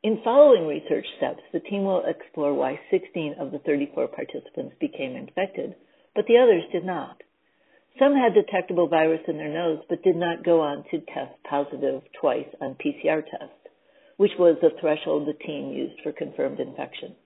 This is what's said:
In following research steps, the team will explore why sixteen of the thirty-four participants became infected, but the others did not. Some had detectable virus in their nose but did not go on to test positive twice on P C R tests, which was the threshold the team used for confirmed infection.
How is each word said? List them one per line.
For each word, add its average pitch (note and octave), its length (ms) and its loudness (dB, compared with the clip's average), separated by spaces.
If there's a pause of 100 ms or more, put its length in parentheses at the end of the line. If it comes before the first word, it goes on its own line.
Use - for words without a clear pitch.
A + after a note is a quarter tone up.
In A3 220 -2
following A#3+ 420 8
research D3+ 380 -4 (140)
steps, - 240 -6 (100)
the E3 80 -4
team G3+ 240 -6
will F#3+ 220 0
explore D3+ 480 -4
why C#3 260 -2 (100)
sixteen E3 480 -2
of D3 140 -8
the D3 60 -10
thirty-four C#3+ 500 -2
participants - 720 -12
became C3+ 340 -6
infected, - 600 -8 (400)
but G#3+ 120 0
the A#3+ 120 6
others G#3+ 340 6
did F3 140 -4
not. D#3+ 360 -10 (760)
Some C#4 160 4
had B3 180 4
detectable F#3 560 2
virus D#3+ 400 2
in D#3 80 -6
their D3+ 160 -8
nose E3 280 -2 (100)
but E3+ 120 -4
did F3 140 4
not E3+ 260 -4
go E3 200 4
on D3 280 -4
to D#3 100 -4
test - 340 -12 (140)
positive C#3 520 -4 (180)
twice B2+ 300 -2 (140)
on C3+ 140 -8
P D3 260 -6
C D#3+ 80 2
R D#3 100 0
tests, - 480 -16 (480)
which G3+ 220 4
was E3+ 240 6
the D#3+ 80 6 (100)
threshold D3+ 480 -2
the D3+ 160 -10
team C#3 260 -8
used C3+ 320 -8
for D3+ 100 -8
confirmed C#3 480 -6
infection. C3 540 -10 (120)